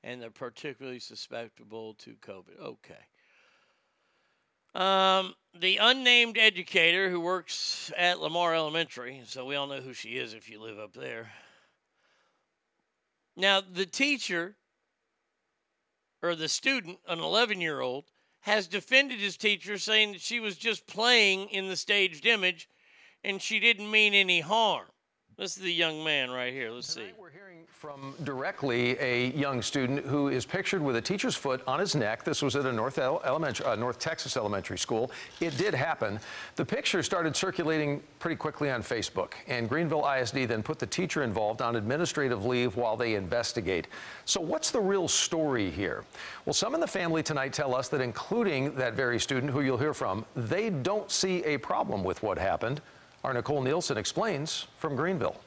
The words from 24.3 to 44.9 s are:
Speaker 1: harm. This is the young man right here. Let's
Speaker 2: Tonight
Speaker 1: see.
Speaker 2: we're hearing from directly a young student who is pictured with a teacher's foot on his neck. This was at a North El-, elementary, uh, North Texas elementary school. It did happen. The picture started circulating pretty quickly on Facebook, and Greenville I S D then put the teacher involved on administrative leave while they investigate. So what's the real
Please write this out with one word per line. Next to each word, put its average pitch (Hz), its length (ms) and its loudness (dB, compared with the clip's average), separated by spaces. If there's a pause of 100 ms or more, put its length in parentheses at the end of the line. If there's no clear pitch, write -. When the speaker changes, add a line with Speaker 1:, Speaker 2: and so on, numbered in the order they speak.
Speaker 1:
harm. 175 460 2 (520)
This - 180 -6
is 190 60 -12
the 175 100 -2
young 160 300 0
man 143 280 0
right 127 220 -4
here. 123 200 -6
Let's 120 200 -10
Speaker 2:
Tonight 107 180 -8
Speaker 1:
see. 92 100 -20
Speaker 2:
we're 170 100 -20
hearing 175 380 -20
from 139 460 -14 (100)
directly 127 760 0
a 127 320 0
young 139 320 0
student 135 420 0
who 139 240 2
is 131 160 0
pictured 185 380 -2
with 131 140 2
a 117 40 2
teacher's 202 360 -2
foot 127 300 -2
on 131 120 0
his 190 160 0
neck. 113 300 0
This 156 180 0
was 131 140 2
at 139 100 2
a 131 60 2
North 117 260 0
El-, 143 260 2
elementary, 143 400 0
uh, 117 120 2
North 120 240 -2
Texas 160 360 -4
elementary 101 400 -2
school. 120 360 0 (280)
It 165 160 -2
did 185 160 2
happen. 127 460 0 (380)
The 135 80 0
picture 208 380 0
started 165 340 2
circulating 156 680 0 (160)
pretty 165 160 -2
quickly 147 360 -2
on 117 120 0
Facebook, - 520 -2 (120)
and 117 220 0
Greenville 151 360 2
I 139 140 2
S 123 140 0
D 131 120 0
then 110 180 0
put - 180 -4
the - 60 -2
teacher 170 360 0
involved 110 400 0
on 117 140 2
administrative 127 680 0
leave 123 320 2
while 113 200 2
they 113 180 2
investigate. 95 720 0 (380)
So - 160 0
what's 180 320 0
the 240 80 2
real 190 260 2